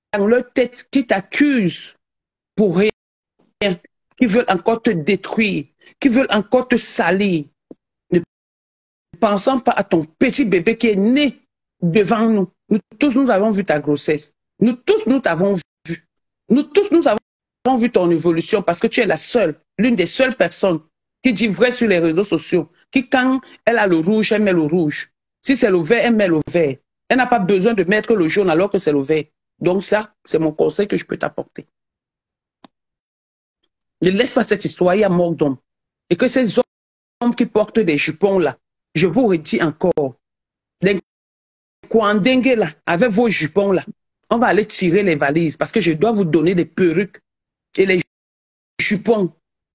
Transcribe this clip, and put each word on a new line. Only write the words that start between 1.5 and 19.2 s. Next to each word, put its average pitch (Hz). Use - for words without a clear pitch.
pour 196
rien, 208
qui 254
veulent 220
encore 226
te 233
détruire, 175
qui 285
veulent 247
encore 240
te 247
salir. 185
Ne 175
pensons 214
pas 233
à -
ton 165
petit -
bébé 196
qui 233
est 208
né 247
devant 208
nous. 202
Nous 214
tous, 285
nous 262
avons 208
vu 196
ta 151
grossesse. 147
Nous 233
tous, 427
nous 262
t'avons 185
vu. -
Nous 254
tous, 392
nous 311
avons -
vu 233
ton 180
évolution 165
parce 175
que -
tu 226
es 214
la 160
seule, 180